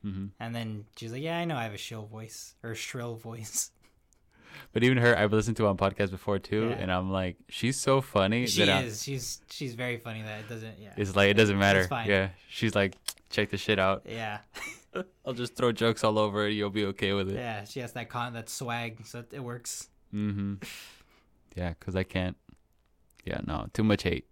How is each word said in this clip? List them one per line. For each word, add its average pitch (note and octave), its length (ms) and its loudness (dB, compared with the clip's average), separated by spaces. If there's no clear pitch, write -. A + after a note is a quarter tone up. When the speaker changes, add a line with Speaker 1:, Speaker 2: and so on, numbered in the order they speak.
Speaker 1:
Mm-hmm. G2 220 -6
Speaker 2:
And A#2 160 -8
then A2 320 -6
she - 80 -12
was A2+ 80 -8
like, B2+ 100 -8
"Yeah, E3 160 -4
I F3 60 -2
know D#3+ 140 -2
I A#2 60 -2
have G#2 100 -8
a G2 40 -12
shrill A2 280 -10
voice, A2 560 -16
or A2+ 120 -6
shrill A#2+ 420 -8
voice." A2 600 -6
<laughs> - 40 -20
Speaker 1:
But A2+ 100 2
even B2+ 160 6
her, A#2+ 180 8
I've G#2 160 4
listened G#2+ 260 2
to A2 80 4
on G2 100 4
podcasts G2 340 2
before G2 280 -2
too, G#2+ 320 0
Speaker 2:
Yeah. - 60 -2
Speaker 1:
and F#2 160 -4
I'm F#2 180 0
like, F#2 260 -2
"She's B2+ 280 0
so C3+ 220 4
funny A2+ 460 2
Speaker 2:
She - 180 4
Speaker 1:
that G2 60 6
I'm" - 160 4
Speaker 2:
is. G#2+ 160 -8
She's, - 480 -8
she's B2 240 -8
very B2 240 -4
funny A2 240 -10
that G#2+ 180 -8
it G#2+ 80 -14
doesn't, A2 320 -12
yeah. - 160 -18
Speaker 1:
It's G2 180 0
like, G2+ 160 8
it G2+ 40 6
doesn't G#2 240 8
matter. G2 220 8
Speaker 2:
It's F2+ 80 2
fine. A#2 200 -2
Speaker 1:
Yeah. F#2+ 220 4
She's - 260 -2
like, G2 220 2
"Check G#2 200 0
the G2 80 -4
shit G#2 200 2
out." F#2+ 300 2
Speaker 2:
Yeah. A2 300 -8
Speaker 1:
<laughs> - 420 -10
"I'll C3 80 -4
just A#2+ 200 -4
throw B2 180 4
jokes A2+ 300 2
all G#2+ 160 4
over G#2 280 2
it. G#2 60 0
You'll G#2 180 0
be G2+ 160 0
okay G2 260 0
with G2 160 0
it." G2 60 -4
Speaker 2:
Yeah, A2 300 -6
she B2+ 160 -10
has A#2+ 120 -10
that A#2 160 -8
con-, B2 240 -6
that A#2 160 -10
swag, A#2 580 -6
so A#2+ 240 -14
it C#3+ 100 -10
works. A#2+ 480 -10
Speaker 1:
Mm-hmm. G2+ 400 -2
Yeah, F2 180 -4
'cause - 200 -8
I F#2 100 0
can't. F#2 320 -4
Yeah, - 220 -4
no, - 280 -6
too A2 100 2
much G#2 200 4
hate. E2+ 280 0